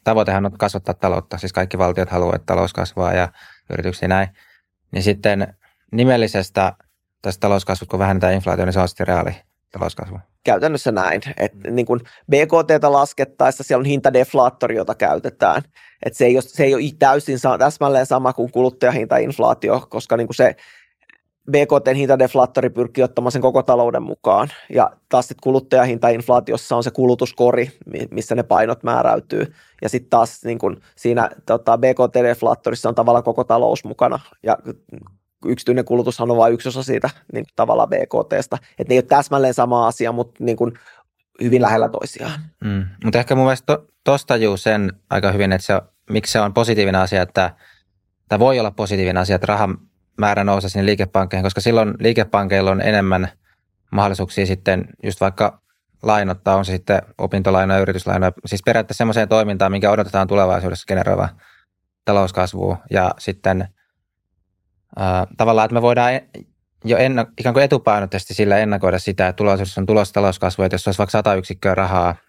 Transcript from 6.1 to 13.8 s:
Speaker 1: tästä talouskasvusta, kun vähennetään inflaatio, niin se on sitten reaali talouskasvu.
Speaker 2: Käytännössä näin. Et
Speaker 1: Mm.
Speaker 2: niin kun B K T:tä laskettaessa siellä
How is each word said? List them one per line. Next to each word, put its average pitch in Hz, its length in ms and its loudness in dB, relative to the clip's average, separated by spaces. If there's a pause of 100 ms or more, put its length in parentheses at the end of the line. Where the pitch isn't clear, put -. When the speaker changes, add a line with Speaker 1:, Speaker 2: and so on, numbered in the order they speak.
Speaker 1:
tästä 95 180 -6
talouskasvusta, 98 520 -2
kun 95 80 -4
vähennetään 95 340 2
inflaatio, 92 320 -2
niin 92 80 -2
se 98 60 0
on 90 80 2
sitten 92 200 -6
reaali 90 280 -2 (360)
talouskasvu. 92 480 -10 (240)
Speaker 2:
Käytännössä 131 480 0
näin. 95 300 -2 (160)
Et - 160 -4
Speaker 1:
Mm. 104 220 -10
Speaker 2:
niin 123 100 0
kun 120 140 0 (300)
B 147 40 0
K 156 340 2
T:tä 147 240 4
laskettaessa 139 720 0
siellä 127 180 0